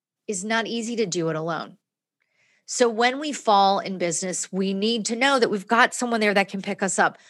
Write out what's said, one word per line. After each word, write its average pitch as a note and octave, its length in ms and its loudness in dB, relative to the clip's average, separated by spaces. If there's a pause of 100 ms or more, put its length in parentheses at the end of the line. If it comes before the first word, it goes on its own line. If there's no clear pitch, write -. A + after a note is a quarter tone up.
(260)
is G3 180 -6
not A3+ 220 -2
easy A#3 300 -6
to A3 100 0
do E3 240 -2
it D#3 60 -2
alone. D#3 420 -6 (840)
So - 240 2
when A#3+ 300 0
we D4+ 140 -4
fall G3 480 4
in F#3+ 180 -8
business, F3 540 -4
we F#3+ 200 -2
need G#3+ 340 -2
to A#3 100 -4
know C4+ 240 2
that A3+ 100 2
we've G3 160 -4
got A#3 260 4
someone A#3 280 -2
there G#3 120 2
that G3 160 2
can G3 140 -8
pick G3+ 220 -4
us F#3+ 160 -2
up, E3+ 180 2 (120)